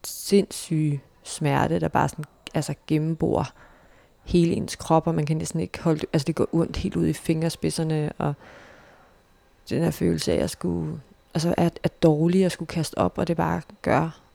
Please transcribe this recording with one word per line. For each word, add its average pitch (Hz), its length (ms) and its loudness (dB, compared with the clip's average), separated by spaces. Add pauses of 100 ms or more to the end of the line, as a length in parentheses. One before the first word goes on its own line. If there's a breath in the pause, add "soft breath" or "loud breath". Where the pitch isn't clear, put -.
sindssyge 156 960 0 (220)
smerte, 151 580 0
der 160 80 0
bare 151 200 2
sådan, 151 160 -8 (300)
altså 151 200 -2 (120)
gennemborer 156 640 0 (720 soft breath)
hele 170 300 2
ens - 220 -6
krop, 160 300 2
og 165 80 0
man 151 120 0
kan 160 100 0
næsten 160 240 -4
ikke - 220 -8
holde 156 180 2
det, - 120 -4
altså 147 140 2
det 165 80 0
går 123 180 2
ondt - 240 0
helt 190 200 -2
ud 170 100 2
i 156 60 2
fingerspidserne, 160 1040 -2
og 147 160 0 (1400 loud breath)
den 156 120 0
her 165 80 2
følelse 170 420 0
af - 100 2
at - 80 -2
skulle, 165 500 -4 (340)
altså 170 220 0
at, 170 260 0
at - 200 -2
dårlig 170 420 4
at 175 80 2
skulle 170 160 -8
kaste - 300 -4
op, - 200 0
og 180 100 0
det 170 80 0
bare 165 260 -2 (200)
gør 156 380 0 (140)